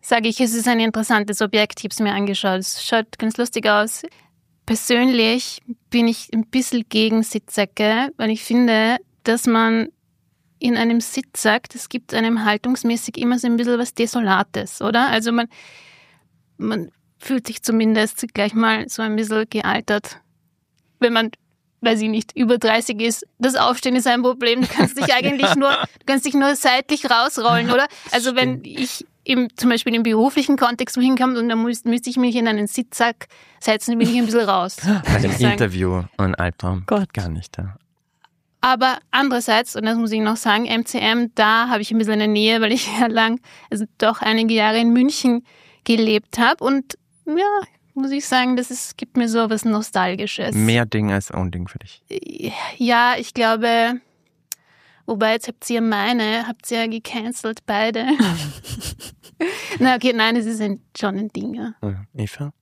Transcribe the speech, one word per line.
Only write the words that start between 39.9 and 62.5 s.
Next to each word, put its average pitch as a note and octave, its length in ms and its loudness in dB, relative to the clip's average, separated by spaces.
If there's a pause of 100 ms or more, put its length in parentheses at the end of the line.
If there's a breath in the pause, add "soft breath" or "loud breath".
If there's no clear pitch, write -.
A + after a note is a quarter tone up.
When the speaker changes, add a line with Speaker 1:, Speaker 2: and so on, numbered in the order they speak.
Speaker 1:
muss A3+ 140 -2
ich A3 100 0
noch A3 160 0
sagen, A3 280 0
M A3+ 200 -2
C - 140 -6
M, A#3 340 0
da A3+ 360 2
habe A3 120 0
ich G#3 100 -6
ein A3+ 60 2
bisschen A3 160 2
eine G#3+ 140 2
Nähe, G#3+ 340 2
weil G#3+ 100 2
ich - 240 -2
<laughs> A3 40 -4
ja A#3+ 80 4
lang, A3+ 320 0 (320 loud breath)
also G#3+ 140 -4 (120)
doch A3 240 2
einige A3 320 2
Jahre A3 260 2
in A#3 140 4
München B3 520 2 (380 soft breath)
gelebt A3 540 2
habe. A#3+ 260 2
Und C4+ 320 0 (300)
ja, G4 360 0 (340)
muss C4+ 160 -2
ich C#4 140 -4
sagen, B3+ 300 2
das B3 140 -4
ist, - 280 -10
gibt - 200 -4
mir A#3 120 2
so A3+ 200 2
was A3 160 -2
Nostalgisches. G3+ 880 -2
Speaker 2:
Mehr A2+ 300 4
Ding G#2+ 260 0
als G2 200 -2
Unding F2+ 360 -4
für - 120 -14
dich? - 240 -20 (760 loud breath)
Speaker 1:
Ja, A#3+ 400 4
ich - 160 -10
glaube, A#3 640 2 (1080 loud breath)
wobei A3 260 2
jetzt A#3 140 -4
habt - 220 -14
ihr A#3 120 0
meine, A3 680 0
habt - 220 -10
ihr A#3 160 -2
ja - 20 -4
gecancelt, A3+ 800 -8
beide. A3 460 -2
<laughs> - 1700 -6
Na B3+ 160 2
okay, B3 180 0
nein, A3+ 220 2
es A#3 100 -2
ist A3 160 -6
ein, G3+ 200 -4 (140)
schon G3 220 -2
ein G#3 120 -6
Ding, G#3 260 -8
ja. A3+ 260 -10
Speaker 2:
Ja. G2+ 240 -6 (100)
Eva? A#2+ 460 -8